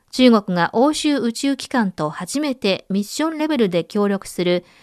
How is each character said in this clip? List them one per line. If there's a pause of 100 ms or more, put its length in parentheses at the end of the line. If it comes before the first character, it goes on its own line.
(120)
中
国
が
欧
州
宇
宙
機
関
と
初
め
て
ミ
ッ
シ
ョ
ン
レ
ベ
ル
で
協
力
す
る (200)